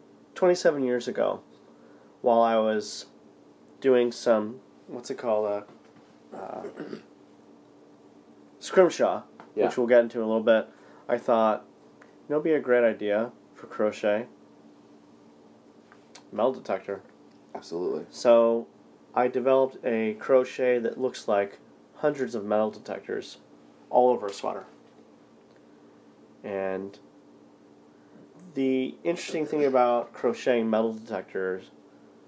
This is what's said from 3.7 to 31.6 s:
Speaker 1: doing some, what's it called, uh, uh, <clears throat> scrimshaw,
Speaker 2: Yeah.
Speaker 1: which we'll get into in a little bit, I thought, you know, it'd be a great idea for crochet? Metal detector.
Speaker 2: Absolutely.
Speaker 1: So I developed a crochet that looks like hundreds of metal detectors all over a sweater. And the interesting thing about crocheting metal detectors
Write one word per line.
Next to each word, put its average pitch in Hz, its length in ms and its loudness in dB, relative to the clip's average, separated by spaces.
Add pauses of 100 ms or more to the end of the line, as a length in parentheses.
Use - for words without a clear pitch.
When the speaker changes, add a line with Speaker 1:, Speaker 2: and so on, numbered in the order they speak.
Speaker 1:
doing 123 320 4
some, 113 480 -2 (280)
what's 127 220 -14
it 131 80 -10
called, 107 480 -2 (680)
uh, - 40 -14
uh, - 260 -12 (140)
<clears throat> - 180 -14 (1600)
scrimshaw, 117 640 2 (320)
Speaker 2:
Yeah. 104 120 2
Speaker 1:
which - 100 -6
we'll 123 100 0
get 120 140 8
into 117 180 -2
in 113 40 -2
a 110 40 -2
little 110 160 0
bit, 110 240 4 (400)
I 127 100 0
thought, 113 480 2 (360)
you - 60 -20 (220)
know, 147 80 -2
it'd 151 60 -2
be 165 100 2
a 147 60 2
great 123 240 2
idea 110 480 0 (220)
for - 140 -20
crochet? 107 580 -2 (2000)
Metal 110 220 0
detector. 98 480 -8 (520)
Speaker 2:
Absolutely. 82 560 -8
Speaker 1:
So 117 580 4 (460)
I 123 160 2
developed 131 560 2
a 110 300 -2
crochet 127 640 2
that 113 200 -4
looks 127 300 -6
like 101 300 -2 (380)
hundreds 139 380 -2
of 104 80 -6
metal 107 280 0
detectors 104 680 -10 (520)
all 127 200 4
over 104 180 0
a 101 60 -8
sweater. 101 320 -8 (1800)
And 95 560 -6 (1600)
the 131 480 -2
interesting 170 420 -4
thing 151 180 -2
about 123 480 2
crocheting 117 580 0
metal 110 240 0
detectors 95 800 -8 (560)